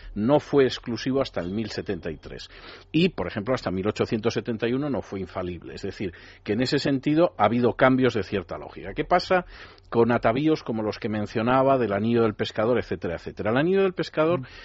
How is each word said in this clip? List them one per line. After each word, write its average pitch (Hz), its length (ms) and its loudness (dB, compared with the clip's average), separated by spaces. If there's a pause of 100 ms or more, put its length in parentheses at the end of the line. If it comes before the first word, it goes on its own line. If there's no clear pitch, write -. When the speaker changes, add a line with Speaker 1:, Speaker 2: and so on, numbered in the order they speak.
(140)
Speaker 1:
no 120 240 4
fue 139 280 4
exclusivo 123 540 -4
hasta 123 200 -6
el 87 100 -4
mil 107 200 -4
setenta 90 420 -6
y 76 40 -12
tres. - 320 -16 (440)
Y, 175 160 4
por 92 180 -6
ejemplo, 117 300 -4
hasta 95 160 -4
mil 95 160 -2
ochocientos 110 460 0
setenta 117 340 -2
y 120 40 -2
uno 143 160 -2
no 110 140 -2
fue - 160 -10
infalible. 90 560 -8
Es 87 80 -14
decir, 95 300 -8 (320)
que 104 80 -2
en 110 80 0
ese 131 180 0
sentido 147 600 2
ha 104 80 6
habido 120 260 2
cambios 131 420 4
de 104 80 0
cierta 90 340 -6
lógica. 76 380 -14
¿Qué - 100 -4
pasa 180 420 2 (440)
con 117 220 4
atavíos 135 500 2
como 110 220 -4
los 104 160 -4
que 113 80 -4
mencionaba, 123 680 2
del 113 160 0
anillo 113 300 2
del 110 120 2
pescador, 113 440 0
etcétera, 87 380 -4
etcétera? 92 340 -6
El 117 60 2
anillo 185 260 2
del 190 120 0
pescador 156 480 0
Speaker 2:
Mm. - 20 -14 (200)